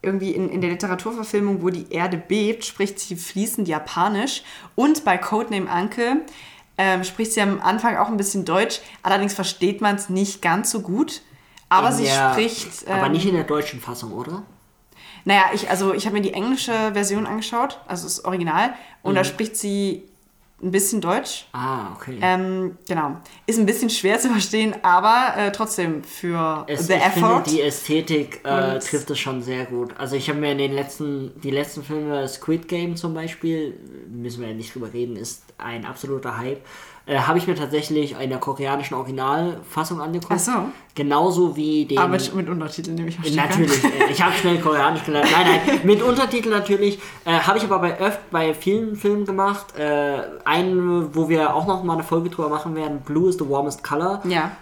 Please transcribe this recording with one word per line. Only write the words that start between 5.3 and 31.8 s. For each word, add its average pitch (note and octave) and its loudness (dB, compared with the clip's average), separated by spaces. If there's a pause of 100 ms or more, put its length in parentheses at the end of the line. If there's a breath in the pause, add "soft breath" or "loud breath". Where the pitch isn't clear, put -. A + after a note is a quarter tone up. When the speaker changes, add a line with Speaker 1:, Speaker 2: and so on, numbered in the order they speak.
Speaker 1:
Uncle, A#3 0 (540 loud breath)
ähm, F#3 2
spricht A3 -4
sie A3 2
am G3+ 2
Anfang A3 2
auch G#3 2
ein A3+ -2
bisschen G3+ -2
Deutsch, F#3+ 2 (220 loud breath)
allerdings G3+ 2
versteht G3 0
man's G3+ 0
nicht G3 -2
ganz F3+ 2
so A3 -4
gut, F#3 -2 (460 soft breath)
aber G3 6
Speaker 2:
In C#3 2
Speaker 1:
sie C#3 0
Speaker 2:
der, C3+ 4
Speaker 1:
spricht, - -2
Speaker 2:
aber F#3+ 0
nicht D#3+ 2
Speaker 1:
ähm, G3 4
Speaker 2:
in F3+ 2
der D#3 0
deutschen D3 -2
Fassung, A#2 -10
oder? D3+ -8 (840 loud breath)
Speaker 1:
Naja, G3 6 (100)
ich, - -2
also F#3+ 2
ich G3+ -2
habe G3+ -2
mir G#3 2
die G3 -2
englische A3 -2
Version G3+ 0
angeschaut, A#3 -4
also F3 -6
das - -6
Original, F3+ 0 (280 loud breath)
und G3 0
da F#3+ 4
Speaker 2:
Mhm. - 4
Speaker 1:
spricht - -4
sie G3 -2 (600)
ein F#3 -2
bisschen G3 2
Deutsch. G3 -2
Speaker 2:
Ah, B2 -4
okay. B2+ -12
Speaker 1:
Ähm, F#3 0 (100)
genau. D#3 -2 (300 loud breath)
Ist A3+ 2
ein G#3+ 4
bisschen A#3 2
schwer G#3 2
zu B3+ 0
verstehen, G#3+ 2
aber, G#3+ 4
äh, G3+ 0
trotzdem F3 -2
für D#3+ -2
Speaker 2:
Es, D3+ -2
Speaker 1:
the F#3+ 2
Speaker 2:
ich - 2
finde, F#3+ 4
Speaker 1:
effort. B3 4
Speaker 2:
die D#3 4
Ästhetik, D3+ 0
äh, C3+ 0
Speaker 1:
Und B2+ -4
Speaker 2:
trifft D3 -4
es C#3 -2
schon C3 -4
sehr B2+ -4
gut. A#2+ -4
Also C3+ -4
ich C3+ -2
habe D3 -2
mir D3 0
in C#3 -2
den C#3 0
letzten, C#3 -6 (100)
die C#3 -4
letzten C#3+ -4